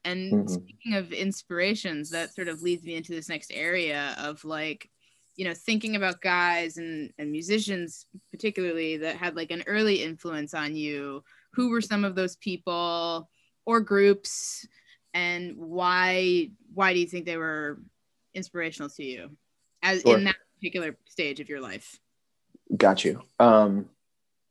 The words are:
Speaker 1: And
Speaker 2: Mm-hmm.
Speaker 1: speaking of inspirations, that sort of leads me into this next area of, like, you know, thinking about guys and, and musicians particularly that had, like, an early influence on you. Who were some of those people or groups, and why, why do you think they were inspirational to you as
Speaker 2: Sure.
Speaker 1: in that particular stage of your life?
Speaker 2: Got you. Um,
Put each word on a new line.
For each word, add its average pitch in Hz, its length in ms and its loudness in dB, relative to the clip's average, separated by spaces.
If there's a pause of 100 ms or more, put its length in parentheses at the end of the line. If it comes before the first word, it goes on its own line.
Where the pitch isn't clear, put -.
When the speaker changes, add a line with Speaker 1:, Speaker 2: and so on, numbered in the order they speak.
Speaker 1:
And 185 280 -4
Speaker 2:
Mm-hmm. 208 160 2
Speaker 1:
speaking 202 460 -6
of 180 180 -4
inspirations, 180 960 -4
that 165 240 -6
sort 180 140 -8
of 160 140 -8
leads 175 220 -2
me 170 100 -10
into 165 180 -10
this 165 160 -10
next 156 220 -10
area 151 680 -2
of, 151 260 -10
like, 156 460 -8 (440)
you 190 100 -8
know, 170 100 -4
thinking 220 420 -2
about 185 240 -2
guys 175 560 0
and, 160 420 -8
and 147 140 -6
musicians 180 760 -2 (240)
particularly 165 680 -2
that 156 180 -4
had, 175 180 -6
like, 165 160 -8
an 170 160 -6
early 208 360 2
influence 156 520 -8
on 156 220 -4
you. 143 480 -6 (300)
Who 247 160 0
were 233 100 2
some 208 240 0
of 190 100 -2
those 185 220 -2
people 170 960 -4 (340)
or 233 160 2
groups, 202 840 2 (480)
and 175 420 -2
why, 180 960 2 (240)
why 190 180 4
do 180 60 2
you 175 80 2
think 175 180 -8
they 170 120 -6
were 156 440 -6 (540)
inspirational 160 560 -8
to 151 140 -14
you 127 260 -10 (520)
as 185 200 2
Speaker 2:
Sure. 233 160 10
Speaker 1:
in 202 60 2
that 190 120 2 (200)
particular 170 400 -6 (100)
stage 147 340 -4
of 143 80 -12
your 143 120 -8
life? 107 380 -14 (760)
Speaker 2:
Got 95 280 6
you. - 180 0 (160)
Um, 107 500 8 (640)